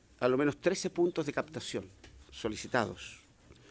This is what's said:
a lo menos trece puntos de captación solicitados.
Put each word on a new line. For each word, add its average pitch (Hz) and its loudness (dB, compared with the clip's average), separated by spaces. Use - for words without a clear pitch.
a 127 4
lo 127 4
menos 143 2
trece 185 2
puntos 175 2
de 143 -4
captación 135 -4
solicitados. - -4